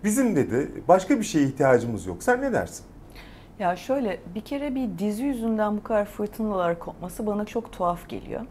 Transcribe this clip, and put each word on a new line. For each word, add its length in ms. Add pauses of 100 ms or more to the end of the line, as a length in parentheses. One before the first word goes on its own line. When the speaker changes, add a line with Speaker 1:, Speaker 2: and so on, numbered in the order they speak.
Speaker 1:
"Bizim," 320
dedi, 340 (180)
"başka 300
bir 60
şeye 200
ihtiyacımız 600
yok. 160
Sen 200
ne 100
dersin?" 340 (720)
Speaker 2:
Ya 180
şöyle, 440 (140)
bir 60
kere 340
bir 240
dizi 240
yüzünden 540
bu 60
kadar 220
fırtınalar 760
kopması 480
bana 180
çok 280
tuhaf 360
geliyor. 320 (100)